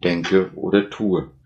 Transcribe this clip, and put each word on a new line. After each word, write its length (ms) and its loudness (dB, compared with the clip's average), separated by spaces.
denke 520 0
oder 340 0
tue. 400 -2